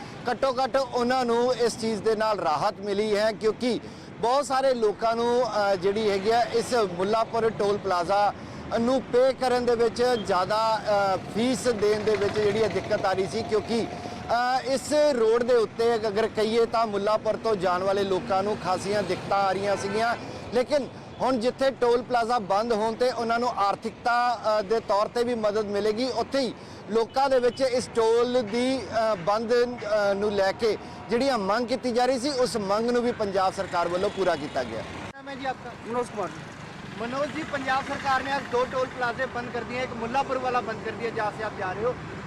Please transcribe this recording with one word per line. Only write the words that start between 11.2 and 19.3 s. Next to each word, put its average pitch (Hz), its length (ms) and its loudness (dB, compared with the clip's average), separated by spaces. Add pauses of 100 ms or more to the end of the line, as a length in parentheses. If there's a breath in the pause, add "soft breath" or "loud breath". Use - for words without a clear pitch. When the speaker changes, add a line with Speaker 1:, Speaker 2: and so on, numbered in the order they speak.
Speaker 1:
ਦੇਣ 208 320 2
ਦੇ 208 160 2
ਵਿੱਚ 202 180 0
ਜਿਹੜੀ 214 280 2
ਹੈ 214 60 4
ਦਿੱਕਤ 190 380 0
ਆ 190 60 2
ਰਹੀ 185 140 0
ਸੀ, 196 160 -4
ਕਿਉਂਕਿ, 220 440 0
ਅ, - 800 -2
ਇਸ 254 280 -2
ਰੋਡ 247 500 6
ਦੇ 247 120 4
ਉੱਤੇ 233 400 4
ਅਗਰ 220 320 0
ਕਹੀਏ 220 400 2
ਤਾਂ 233 200 2
ਮੁੱਲਾਪੁਰ 214 500 0
ਤੋਂ 220 200 0
ਜਾਣ 180 260 0
ਵਾਲੇ 196 220 2
ਲੋਕਾਂ 190 380 0
ਨੂੰ 208 220 -2
ਖਾਸੀਆਂ 185 380 0
ਦਿੱਕਤਾਂ 185 360 -2